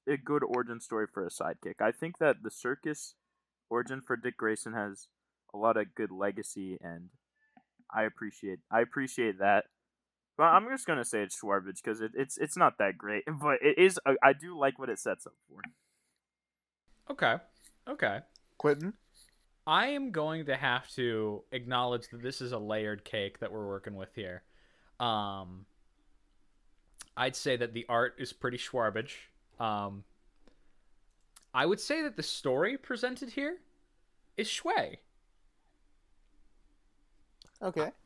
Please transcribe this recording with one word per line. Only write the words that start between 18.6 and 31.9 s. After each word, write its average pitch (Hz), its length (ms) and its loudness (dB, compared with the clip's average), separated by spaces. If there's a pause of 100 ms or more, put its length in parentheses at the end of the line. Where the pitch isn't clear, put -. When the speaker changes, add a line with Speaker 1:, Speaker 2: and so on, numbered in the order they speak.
Speaker 2:
I 185 220 4
am 277 220 -4
going 160 360 -2
to 135 100 0
have 127 360 0
to 110 500 -2 (100)
acknowledge 123 580 -2
that 117 120 -14
this 131 180 -8
is 123 120 -6
a 120 60 -4
layered 107 460 -4
cake 101 360 -6
that 101 120 -6
we're 104 140 -8
working 98 280 -8
with 95 200 -12
here. 90 280 -10 (560)
Um, 101 680 -4 (1500)
I'd 127 200 0
say 131 200 0
that 117 180 -4
the 120 140 -8
art 120 300 2
is 135 140 -8
pretty 123 260 -4
Schwarbage. 113 540 -2 (460)
Um, 104 460 -4 (1500)
I 131 140 4
would 202 140 2
say 311 220 -2